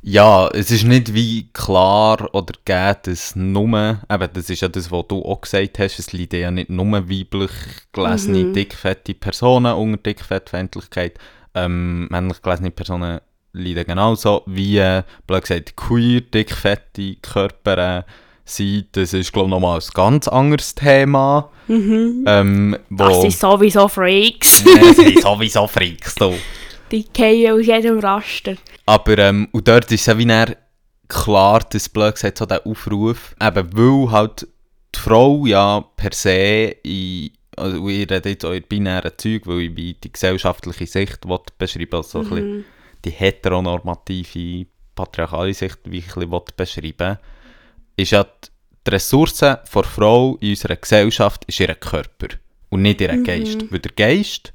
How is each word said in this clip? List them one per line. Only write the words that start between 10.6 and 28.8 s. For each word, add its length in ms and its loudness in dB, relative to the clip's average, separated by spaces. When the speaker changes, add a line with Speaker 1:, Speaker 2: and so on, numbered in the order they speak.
Speaker 1:
Ähm, 560 -4
männlich 300 -6
gelesene 280 -4
Personen 500 -8
leiden 320 -8
genauso 600 0
wie, 320 -2
äh, 240 2
blöd 180 -2
gesagt, 320 -8
queer, 460 0
dickfette 1000 -6
Körper, 800 -4
äh, 40 -12
sind. 440 -6
Das 220 -2
ist, 200 -4
glaub 120 0
ich, 60 -2
nochmal 280 0
ein 60 -10
ganz 320 2
anderes 480 0
Thema. 760 2
Speaker 2:
Mhm. 600 0
Speaker 1:
Ähm, 500 2
wo 160 0
Speaker 2:
Das 140 6
sind 120 4
sowieso 540 4
Freaks. 760 2
Speaker 1:
Ja, 180 12
das 160 12
sind 220 8
sowieso 460 2
Freaks, 480 -4
du. 200 2
Speaker 2:
<laughs> 300 -16
Die 120 -4
fallen 420 4
aus 60 0
jedem 320 2
Raster. 580 -4